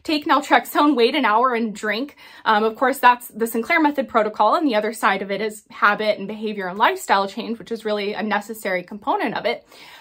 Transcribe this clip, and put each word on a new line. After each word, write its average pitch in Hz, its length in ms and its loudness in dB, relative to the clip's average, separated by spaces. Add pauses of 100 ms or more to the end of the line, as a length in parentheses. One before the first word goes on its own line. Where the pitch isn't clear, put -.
take 302 200 -2
naltrexone, 294 680 2
wait 247 220 2
an 277 80 0
hour, 233 280 2
and 226 220 -4
drink. 214 400 -6 (300)
Um, 214 180 2
of 220 140 0
course, 262 240 0
that's 247 260 6
the 226 220 -4
Sinclair 247 320 0
method 294 260 0
protocol, 214 480 2
and 320 140 0
the 214 80 0
other 214 160 0
side 220 280 0
of 196 120 -6
it 196 80 -4
is 214 280 -8
habit 208 480 2
and 196 120 -10
behavior 214 400 -8
and 185 100 -8
lifestyle 233 480 2
change, 208 320 -8
which 185 140 -12
is 214 120 -8
really 208 280 -4
a - 100 -6
necessary 208 640 -4
component 277 520 -4
of 170 100 -6
it. - 200 -4 (340)